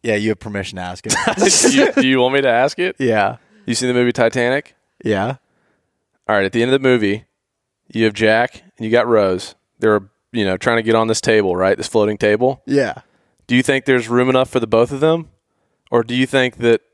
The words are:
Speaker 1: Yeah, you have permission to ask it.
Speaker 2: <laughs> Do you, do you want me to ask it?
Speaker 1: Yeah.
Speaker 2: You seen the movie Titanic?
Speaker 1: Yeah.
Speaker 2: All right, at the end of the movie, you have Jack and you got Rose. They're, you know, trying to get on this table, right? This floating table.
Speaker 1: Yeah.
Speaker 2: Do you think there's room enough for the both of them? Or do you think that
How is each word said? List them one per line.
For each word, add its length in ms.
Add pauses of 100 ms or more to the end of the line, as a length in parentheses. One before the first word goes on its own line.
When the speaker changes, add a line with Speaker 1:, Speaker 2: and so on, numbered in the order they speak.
Speaker 1:
Yeah, 120
you 140
have 100
permission 380
to 60
ask 220
it. 80 (140)
Speaker 2:
<laughs> 420
Do 60
you, 160
do 160
you 140
want 120
me 80
to 80
ask 300
it? 200
Speaker 1:
Yeah. 360 (300)
Speaker 2:
You 100
seen 140
the 40
movie 200
Titanic? 640 (280)
Speaker 1:
Yeah. 320 (920)
Speaker 2:
All 80
right, 80
at 80
the 80
end 120
of 80
the 60
movie, 380 (640)
you 160
have 80
Jack 500 (140)
and 80
you 60
got 160
Rose. 480 (240)
They're, 300 (220)
you 140
know, 100
trying 220
to 60
get 120
on 140
this 100
table, 380
right? 180
This 120
floating 300
table. 480
Speaker 1:
Yeah. 280 (540)
Speaker 2:
Do 100
you 60
think 200
there's 240
room 220
enough 200
for 120
the 60
both 260
of 80
them? 300 (600)
Or 120
do 120
you 120
think 300
that 240 (120)